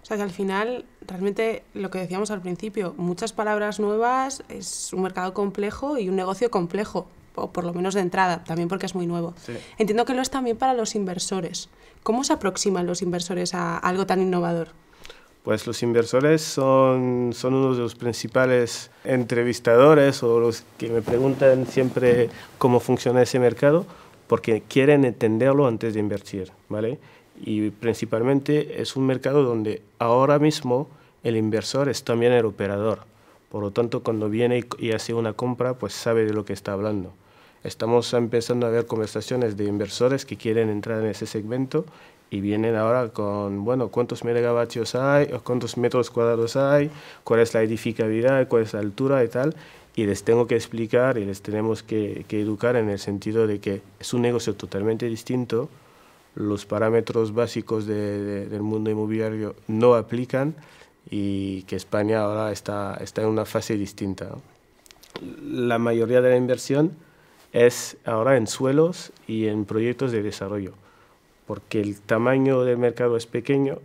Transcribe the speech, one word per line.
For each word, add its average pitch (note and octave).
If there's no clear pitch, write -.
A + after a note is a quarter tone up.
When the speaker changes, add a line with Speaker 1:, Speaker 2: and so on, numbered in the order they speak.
Speaker 1:
O -
sea A3
que G3+
al G3
final, G3+
realmente, G3+
lo G3
que F#3+
decíamos F#3+
al G3+
principio, F#3
muchas F3+
palabras G#3
nuevas, B3
es -
un F3+
mercado F#3
complejo G#3
y F#3+
un F#3+
negocio F#3+
complejo, F#3+
o -
por F3
lo F3
menos F#3
de G3+
entrada, F3
también E3+
porque F#3+
es F3+
muy F3+
nuevo. E3+
Speaker 2:
Sí. A#2+
Speaker 1:
Entiendo G#3+
que C4
lo B3+
es B3+
también B3
para C4
los A3
inversores. F#3
¿Cómo A#3+
se D4+
aproximan F#3+
los F3
inversores F3
a F3
algo F#3
tan F#3+
innovador? F3
Speaker 2:
Pues A2
los A#2+
inversores B2+
son, B2+
son B2+
uno C3+
de B2
los A2+
principales B2
entrevistadores B2+
o A#2
los A#2
que A#2
me A#2
preguntan C3
siempre B2
cómo B2
funciona B2
ese B2+
mercado, C#3+
porque A2+
quieren C#3
entenderlo B2
antes A2+
de A2
invertir, G2+
¿vale? A2+
Y G#2+
principalmente B2
es -
un C3
mercado C3+
donde A2
ahora C3
mismo C#3+
el A#2
inversor A2
es A#2
también A#2+
el A#2
operador. G2+
Por G#2+
lo G2+
tanto, A#2
cuando G#2+
viene A#2+
y, A#2
y A2
hace A2
una A2+
compra, B2
pues G#2
sabe A2+
de G#2+
lo G#2+
que G2
está G2+
hablando. G2
Estamos A#2
empezando A#2+
a A2+
ver A#2
conversaciones A2
de G2+
inversores G#2+
que G#2
quieren A2+
entrar A2
en G#2+
ese G#2+
segmento B2+
y G2+
vienen A2
ahora A2+
con, G2+
bueno, A#2+
¿cuántos A#2+
megavatios A#2+
hay? C#3+
¿Cuántos B2
metros A#2+
cuadrados A#2
hay? C#3+
¿Cuál A#2
es A#2
la A2+
edificabilidad? A2+
¿Cuál A#2
es G#2
la G#2+
altura C3
y -
tal? C#3+
Y A2
les G2
tengo A#2
que A#2+
explicar A#2+
y G2
les G2
tenemos G#2+
que, G#2
que G#2+
educar A2
en A2
el G2+
sentido G#2+
de G#2
que G#2
es -
un A#2+
negocio A#2
totalmente A2
distinto. A#2+
Los G#2
parámetros A2
básicos A2
de, G#2+
de, G2+
del G#2
mundo G#2+
inmobiliario G#2+
no A#2
aplican B2+
y G2
que -
España G#2+
ahora G#2+
está, G2+
está G#2+
en A2
una G#2+
fase A2
distinta, G2
¿no? B2+
La A#2+
mayoría A#2
de B2+
la B2+
inversión C3+
es -
ahora A#2
en A2
suelos C#3+
y A2
en G#2+
proyectos A#2+
de A2
desarrollo, G2+
porque G#2
el G2+
tamaño C3
del B2
mercado A#2+
es A#2
pequeño C#3